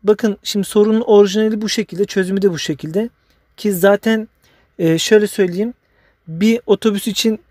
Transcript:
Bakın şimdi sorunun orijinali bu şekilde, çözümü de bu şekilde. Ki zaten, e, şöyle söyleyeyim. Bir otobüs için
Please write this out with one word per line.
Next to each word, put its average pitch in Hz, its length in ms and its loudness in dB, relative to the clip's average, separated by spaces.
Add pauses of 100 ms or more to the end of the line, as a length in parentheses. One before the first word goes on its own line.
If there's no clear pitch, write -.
Bakın 208 400 0
şimdi 202 240 -4
sorunun 214 340 2
orijinali 214 640 2
bu 220 60 -6
şekilde, 202 360 -4
çözümü 190 380 -4
de 196 80 4
bu 165 80 -6
şekilde. 160 500 -6 (480)
Ki 208 160 -4
zaten, 202 560 0 (500)
e, 165 200 2
şöyle 214 280 4
söyleyeyim. 196 480 -4 (540)
Bir 208 380 0
otobüs 202 420 0
için 220 320 -2 (100)